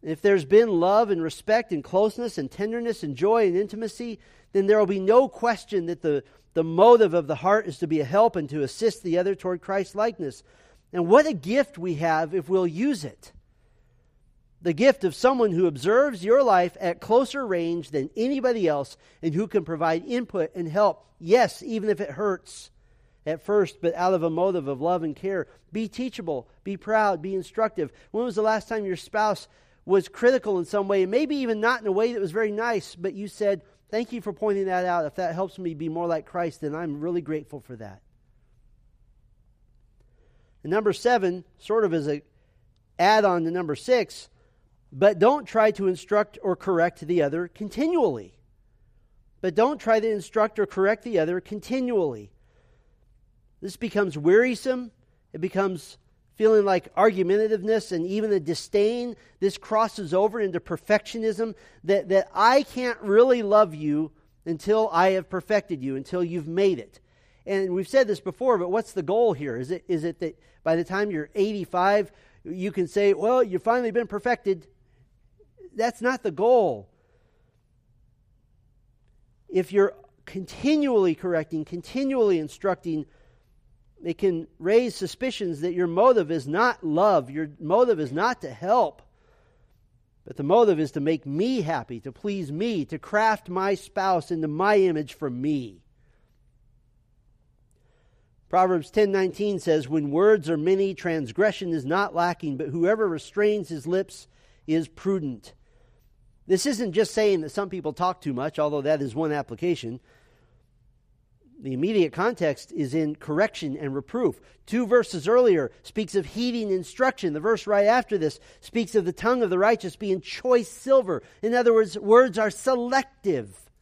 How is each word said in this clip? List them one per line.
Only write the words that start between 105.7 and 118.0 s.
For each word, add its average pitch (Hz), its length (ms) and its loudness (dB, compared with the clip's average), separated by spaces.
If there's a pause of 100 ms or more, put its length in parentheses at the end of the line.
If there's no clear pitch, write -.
This 185 200 0
isn't 226 240 -4
just 190 200 0
saying 202 300 2
that 156 80 -8
some 202 200 -6
people 160 220 -8
talk 180 300 -4
too 147 120 -4
much, 135 260 -6
although 147 240 -2
that 147 180 0
is 123 140 -6
one 156 160 -2
application. 131 680 -4 (1600)
The 135 140 -8
immediate 165 400 0
context 180 580 -2
is 139 220 -6
in 151 220 -2
correction 151 600 -4
and 139 200 -8
reproof. 180 440 -4 (280)
Two 240 180 -2
verses 190 420 0
earlier 208 440 4 (100)
speaks - 320 -6
of 196 140 0
heeding 233 420 -4
instruction. 190 640 -2
The 147 60 -6
verse 208 260 -2
right 202 220 2
after 226 320 2